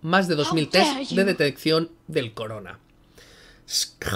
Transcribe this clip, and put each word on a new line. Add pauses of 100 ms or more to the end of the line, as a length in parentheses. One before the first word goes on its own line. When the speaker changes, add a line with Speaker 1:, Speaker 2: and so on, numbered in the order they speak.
Speaker 1:
más
de
dos
mil
Speaker 2:
How
dare (140)
Speaker 1:
test
de
Speaker 2:
you.
Speaker 1:
detección (160)
del
corona. (880)
S-, (240)